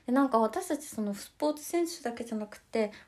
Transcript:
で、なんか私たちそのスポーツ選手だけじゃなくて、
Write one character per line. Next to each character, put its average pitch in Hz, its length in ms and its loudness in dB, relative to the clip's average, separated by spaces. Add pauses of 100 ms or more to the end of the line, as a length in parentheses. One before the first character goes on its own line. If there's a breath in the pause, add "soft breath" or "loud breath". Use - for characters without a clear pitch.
で、 240 60 0
な 269 100 6
ん 269 80 4
か 233 80 6
私 226 300 2
た 294 100 0
ち - 80 -14
そ - 160 -6
の 202 120 -2
ス - 160 -12
ポ 302 200 0
ー 302 40 -2
ツ 302 100 -12
選 339 240 0
手 - 120 -10
だ 233 120 -4
け 233 100 -8
じ 233 100 -10
ゃ 220 60 -2
な 208 80 -4
く - 140 -16
て、 214 320 0 (160 loud breath)